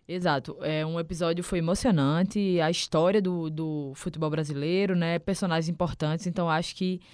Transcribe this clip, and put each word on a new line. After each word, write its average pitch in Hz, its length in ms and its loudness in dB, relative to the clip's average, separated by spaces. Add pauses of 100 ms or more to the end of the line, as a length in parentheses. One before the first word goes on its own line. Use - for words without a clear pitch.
Exato, 156 540 0
é, 156 260 -2
um 165 140 -2
episódio 170 420 -2
foi 180 160 -2
emocionante, 175 1000 2
a 160 100 4
história 175 500 2
do, 175 300 -2
do 151 460 -4
futebol 156 340 -4
brasileiro, 156 640 0
né, 170 240 2
personagens 165 500 0
importantes, 165 600 -2
então 170 200 0
acho 165 280 0
que 185 240 -2 (140)